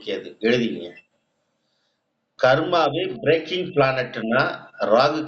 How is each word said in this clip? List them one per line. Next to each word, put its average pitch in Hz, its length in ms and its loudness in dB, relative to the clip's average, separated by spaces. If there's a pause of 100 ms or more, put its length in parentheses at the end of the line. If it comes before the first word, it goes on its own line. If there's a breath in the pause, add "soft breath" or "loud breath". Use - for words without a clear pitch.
கேது. 98 240 -8 (160)
எழுதிங்க. 117 420 0 (1500)
கர்மாவை 160 680 2 (160)
பிரேக்கிங் 170 540 0
பிளானட்னா 127 680 0 (520)
ராகு 147 340 4